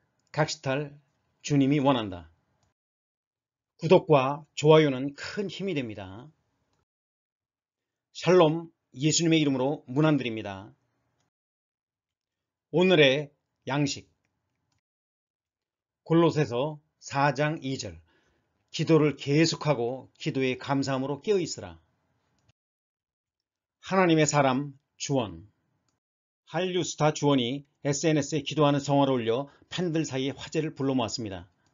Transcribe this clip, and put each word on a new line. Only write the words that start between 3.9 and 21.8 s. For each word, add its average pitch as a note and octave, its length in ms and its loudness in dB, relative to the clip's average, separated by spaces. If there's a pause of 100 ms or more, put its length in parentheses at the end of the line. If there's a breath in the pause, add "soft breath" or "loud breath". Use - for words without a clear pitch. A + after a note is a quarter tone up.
좋아요는 C#3+ 580 4
큰 - 340 -10
힘이 F3+ 280 -8
됩니다. G#2+ 520 -10 (1900)
샬롬, E3 580 2 (240)
예수님의 D#3 460 2
이름으로 C#3 440 -2
문안드립니다. A#2+ 880 -2 (2000)
오늘의 D3+ 600 4 (360)
양식. C3+ 420 -4 (2000)
골로새서 D3+ 720 0 (180)
사 C#3 380 -2
장 D3+ 260 -2
이 C3 160 -6
절. E2 240 -12 (680)
기도를 D#3 460 2
계속하고 C#3 1000 0
기도의 C3 400 -2
감사함으로 C3+ 640 -4
깨어있으라. A#2 580 -4 (2000)